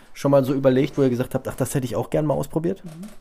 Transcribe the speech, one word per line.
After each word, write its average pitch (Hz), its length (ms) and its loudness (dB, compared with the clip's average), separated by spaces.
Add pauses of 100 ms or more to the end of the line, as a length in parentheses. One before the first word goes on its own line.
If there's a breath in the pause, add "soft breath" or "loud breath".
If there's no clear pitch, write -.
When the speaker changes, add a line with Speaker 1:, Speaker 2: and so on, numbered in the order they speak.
(120 loud breath)
Speaker 1:
schon - 200 -2
mal 139 120 6
so 127 80 0
überlegt, 135 460 2
wo 143 40 4
ihr 131 60 6
gesagt 123 260 -2
habt, - 140 -4
„Ach, - 60 -8
das - 200 -2
hätte 127 120 0
ich 113 100 -4
auch 120 140 -4
gern 156 160 2
mal 143 80 0
ausprobiert“? 165 500 -4
Speaker 2:
Mhm. 170 240 -16 (120)